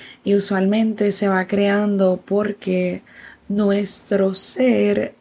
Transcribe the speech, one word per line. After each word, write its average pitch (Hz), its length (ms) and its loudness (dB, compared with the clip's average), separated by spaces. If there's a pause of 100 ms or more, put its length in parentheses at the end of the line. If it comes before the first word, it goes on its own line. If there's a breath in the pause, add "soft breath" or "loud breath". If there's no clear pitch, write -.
(240 loud breath)
Y 202 100 2
usualmente 208 760 0
se 202 160 0
va 185 180 0
creando 202 800 0
porque 185 760 -2 (460 loud breath)
nuestro 196 840 0
ser 208 880 0